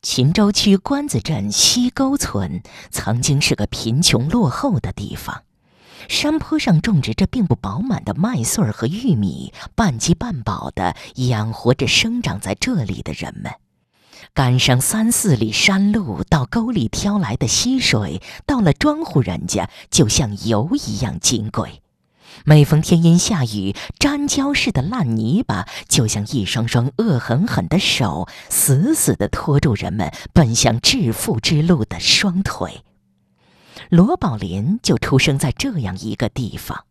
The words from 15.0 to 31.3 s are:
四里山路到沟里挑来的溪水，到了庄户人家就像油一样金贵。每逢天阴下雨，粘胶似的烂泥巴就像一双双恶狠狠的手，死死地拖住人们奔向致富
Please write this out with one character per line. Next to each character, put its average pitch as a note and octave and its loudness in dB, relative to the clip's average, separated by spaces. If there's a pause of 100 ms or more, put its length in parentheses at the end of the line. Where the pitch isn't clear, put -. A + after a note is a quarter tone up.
四 E3+ 2
里 A2 0
山 G3+ 4
路 C#3+ -2
到 C#3+ 0
沟 A#3 -2
里 D#3 0
挑 G3+ -2
来 B2+ -2
的 C#3 -2
溪 B3+ 0
水， G2+ 0 (260)
到 C4+ 0
了 E3+ 4
庄 D4+ 0
户 - 0
人 F2 -2
家 F2+ -4 (200)
就 A#2+ 4
像 G#2 0 (100)
油 A#2 0 (160)
一 G2 -6
样 G2 -4
金 G#2+ -2
贵。 D#2 -6 (640)
每 D3 8
逢 D3+ 2
天 E3 2
阴 E3+ 6
下 F3 0
雨， G#2 -4 (240)
粘 C#4+ 0
胶 C#4 0
似 - -2
的 - 0
烂 D3+ -2
泥 B2+ 0
巴 F#2 -4 (180)
就 - 2
像 G#2 -2
一 G#2+ -2
双 A2+ -2
双 A#2+ 0
恶 G#3+ 2
狠 C3 0
狠 F3+ -2
的 F3 2
手， F2 -2 (220)
死 E3 4
死 - 2
地 G#2 -2
拖 - 0
住 B2 2
人 F2+ -4
们 E2+ -2 (220)
奔 A#2 6
向 A#2 2
致 E3 2
富 C3+ -2